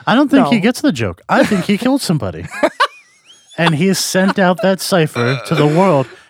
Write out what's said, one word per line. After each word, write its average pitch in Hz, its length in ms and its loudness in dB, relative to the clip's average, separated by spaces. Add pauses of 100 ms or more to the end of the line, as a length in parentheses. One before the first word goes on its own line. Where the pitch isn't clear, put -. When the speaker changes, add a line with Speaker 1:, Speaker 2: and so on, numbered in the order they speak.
Speaker 1:
I 190 80 2
don't 277 160 2
think 269 160 4
he 233 80 2
Speaker 2:
No. 196 60 2
Speaker 1:
gets 233 200 0
the 285 100 0
joke. 113 380 -4
I 233 140 4
think 185 220 -2
he 202 120 0
killed 262 240 -2
somebody. 95 500 -4
Speaker 2:
<laughs> - 40 -14 (1000)
Speaker 1:
And 165 180 0
he 185 180 2
sent - 460 -2
out 180 220 2
that 190 180 0
cipher 139 680 -2
to 165 100 -4
the 147 120 2
world. 156 400 2 (220)